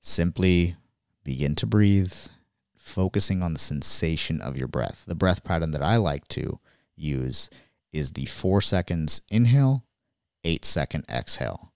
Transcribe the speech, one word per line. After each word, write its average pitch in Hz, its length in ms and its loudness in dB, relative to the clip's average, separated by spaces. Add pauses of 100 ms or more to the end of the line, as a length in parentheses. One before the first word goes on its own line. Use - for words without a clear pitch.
Simply 87 720 2 (460)
begin 71 320 -2
to - 140 -2
breathe, 101 460 4 (640)
focusing 95 680 -2
on 85 100 -2
the 73 60 -6
sensation 78 800 -2
of 65 160 -8
your 64 120 -4
breath. - 360 -6
The 92 80 -6
breath 87 300 0
pattern 82 280 -2
that 73 120 -2
I 101 140 4
like 82 320 0
to - 300 -6 (360)
use 65 560 -4 (400)
is 73 200 -4
the 67 140 -6
four 95 360 0
seconds 87 680 0
inhale, 127 540 4 (600)
eight 85 220 -2
second - 420 -2
exhale. - 680 -8